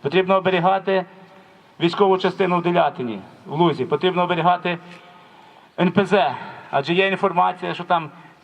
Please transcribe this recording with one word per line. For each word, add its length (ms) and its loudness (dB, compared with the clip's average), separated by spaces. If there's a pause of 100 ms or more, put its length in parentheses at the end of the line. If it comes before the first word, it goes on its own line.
Потрібно 360 2
оберігати 680 0 (760)
військову 380 2
частину 400 0
в 40 -2
Делятині, 560 0 (280)
в 140 -4
Лузі, 240 2
потрібно 380 0
оберігати 560 0 (1000)
Н 100 4
П 140 2
З, 260 2 (400)
адже 240 -2
є 140 2
інформація, 680 -2
що 100 -10
там 260 -2 (340)